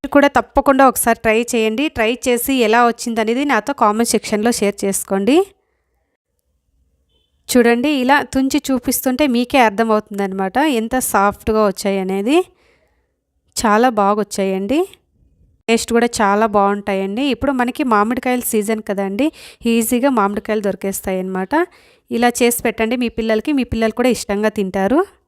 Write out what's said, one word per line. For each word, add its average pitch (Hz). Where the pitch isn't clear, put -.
మీరు 277
కూడా 285
తప్పకుండా 269
ఒకసారి 233
ట్రై 220
చేయండి. 220
ట్రై 226
చేసి 240
ఎలా 226
వచ్చిందనేది 233
నాతో 220
కామెంట్ 220
సెక్షన్‌లో 214
షేర్ 202
చేసుకోండి. 196
చూడండి, 240
ఇలా 262
తుంచి 269
చూపిస్తుంటే 262
మీకే 247
అర్థమవుతుందనమాట 202
ఎంత 226
సాఫ్ట్‌గా 214
వచ్చాయనేది. 196
చాలా 226
బాగొచ్చాయండి. 202
టేస్ట్ 226
కూడా 233
చాలా 208
బాగుంటాయండి. 202
ఇప్పుడు 269
మనకి 247
మామిడికాయల 233
సీజన్ 214
కదండి, 196
ఈజీగా 240
మామిడికాయలు 208
దొరికేస్తాయన్నమాట. 190
ఇలా 240
చేసి 240
పెట్టండి 226
మీ 233
పిల్లలకి, 220
మీ 240
పిల్లలు 220
కూడా 247
ఇష్టంగా 208
తింటారు. 202